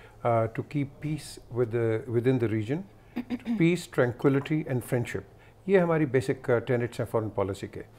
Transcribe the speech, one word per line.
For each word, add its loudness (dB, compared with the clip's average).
अ, 2
to -6
keep -4
peace -8
with 0
the, 2
within 2
the 2
region, -2
<clears throat> -2
peace, 0
tranquility 0
and -2
friendship। -2
ये 6
हमारी 4
बेसिक, 0
अ, 6
टेनेट्स -2
हैं -2
फॉरेन 0
पॉलिसी -2
के। -10